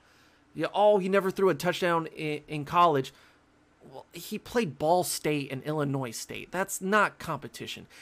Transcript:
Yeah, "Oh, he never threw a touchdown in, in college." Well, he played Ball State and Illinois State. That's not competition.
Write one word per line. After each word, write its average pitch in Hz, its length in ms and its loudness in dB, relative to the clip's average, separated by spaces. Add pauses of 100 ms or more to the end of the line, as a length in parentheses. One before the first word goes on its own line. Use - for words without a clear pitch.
(520)
Yeah, 156 220 -4
"Oh, 208 240 6
he 185 100 0
never 190 220 2
threw 190 180 2
a 170 60 4
touchdown 170 540 0
in, 151 400 -6
in 151 160 -6
college." 156 500 4 (760)
Well, 131 220 -18
he 170 260 -10
played 196 400 -2
Ball 170 260 2
State 147 460 -4
and 131 120 -10
Illinois 143 480 -4
State. 107 420 -12
That's 185 300 -6
not 190 360 2
competition. 120 680 -10 (160)